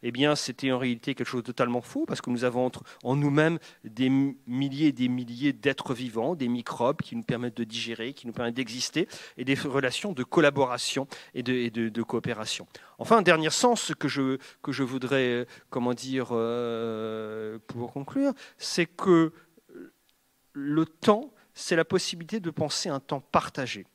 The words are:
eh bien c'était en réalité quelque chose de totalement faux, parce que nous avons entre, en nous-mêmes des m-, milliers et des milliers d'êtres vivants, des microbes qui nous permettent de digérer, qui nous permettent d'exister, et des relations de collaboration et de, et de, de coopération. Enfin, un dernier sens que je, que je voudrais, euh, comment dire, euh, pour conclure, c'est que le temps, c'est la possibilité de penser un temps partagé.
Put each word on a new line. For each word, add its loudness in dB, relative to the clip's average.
eh -4
bien 4
c'était -4
en 2
réalité -2
quelque -4
chose -4
de -8
totalement 0
faux, -6
parce -4
que -6
nous -2
avons 0
entre, -6
en 2
nous-mêmes 4
des -2
m-, 4
milliers 0
et 4
des 0
milliers -2
d'êtres -2
vivants, -2
des -2
microbes 0
qui -6
nous -6
permettent -4
de -2
digérer, -8
qui -14
nous -10
permettent -4
d'exister, -4
et -6
des 2
relations -2
de -4
collaboration 2
et -4
de, 0
et 0
de, -2
de -4
coopération. -4
Enfin, 6
un 6
dernier 6
sens 2
que 0
je, 0
que -4
je -2
voudrais, 0
euh, 0
comment 0
dire, -4
euh, -4
pour -8
conclure, -2
c'est -2
que 6
le 0
temps, 2
c'est 0
la 4
possibilité -2
de -4
penser -2
un -2
temps -4
partagé. -2